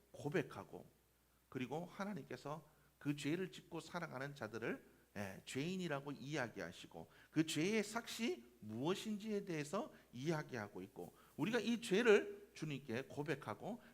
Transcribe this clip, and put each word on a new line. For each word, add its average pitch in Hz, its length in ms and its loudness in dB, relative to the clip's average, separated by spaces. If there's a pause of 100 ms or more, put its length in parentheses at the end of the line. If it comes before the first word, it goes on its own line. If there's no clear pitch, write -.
(120)
고백하고, 123 760 -2 (600)
그리고 131 460 -2
하나님께서 160 680 -6 (340)
그 143 180 0
죄를 165 340 0
짓고 - 300 -10
살아가는 143 540 -6
자들을, 117 480 -2 (340)
예, 98 300 -6
죄인이라고 147 640 -2
이야기하시고 110 960 -4 (220)
그 156 120 6
죄의 170 380 2
삭시 233 640 -2 (160)
무엇인지에 190 840 0
대해서 170 460 -2 (220)
이야기하고 135 680 0
있고, 90 320 -10 (220)
우리가 220 240 4
이 226 200 2
죄를 214 760 8
주님께 139 480 -2
고백하고 143 800 -4 (140)